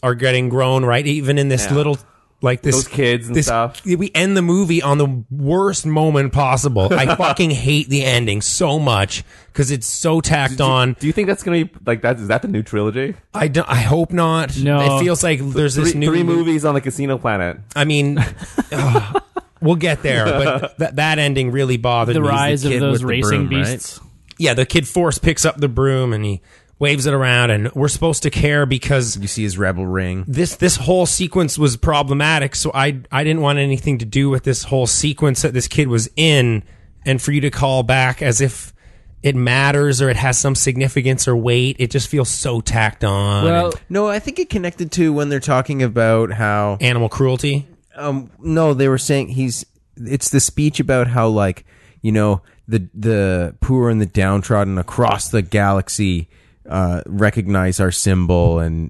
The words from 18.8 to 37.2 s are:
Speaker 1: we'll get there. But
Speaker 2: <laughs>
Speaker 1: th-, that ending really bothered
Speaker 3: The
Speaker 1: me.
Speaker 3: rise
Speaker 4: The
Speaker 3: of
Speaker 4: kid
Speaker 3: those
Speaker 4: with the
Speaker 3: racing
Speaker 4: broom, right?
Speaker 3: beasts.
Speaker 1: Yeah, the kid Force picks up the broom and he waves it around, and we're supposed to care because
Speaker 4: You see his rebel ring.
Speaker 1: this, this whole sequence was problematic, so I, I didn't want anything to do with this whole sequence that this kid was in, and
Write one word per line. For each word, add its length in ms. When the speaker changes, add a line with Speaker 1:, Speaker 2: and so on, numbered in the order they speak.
Speaker 1:
we'll 160
get 260
there. 220
But 520
Speaker 2:
<laughs> 0
Speaker 1:
th-, 180
that 240
ending 320
really 260
bothered 400
Speaker 3:
The 40
Speaker 1:
me. 60
Speaker 3:
rise 360
Speaker 4:
The 40
Speaker 3:
of 60
Speaker 4:
kid 80
Speaker 3:
those 100
Speaker 4:
with 100
the 60
Speaker 3:
racing 400
Speaker 4:
broom, 160
right? 100
Speaker 3:
beasts. 260
Speaker 1:
Yeah, 160
the 120
kid 220
Force 300
picks 280
up 120
the 120
broom 440
and 120
he 160
waves 280
it 80
around, 380
and 200
we're 160
supposed 360
to 60
care 360
because 520
Speaker 4:
You 120
see 140
his 140
rebel 300
ring. 400
Speaker 1:
this, 300
this 180
whole 300
sequence 520
was 200
problematic, 760
so 200
I, 260
I 100
didn't 180
want 180
anything 400
to 60
do 240
with 140
this 200
whole 220
sequence 580
that 100
this 160
kid 180
was 300
in, 460
and 160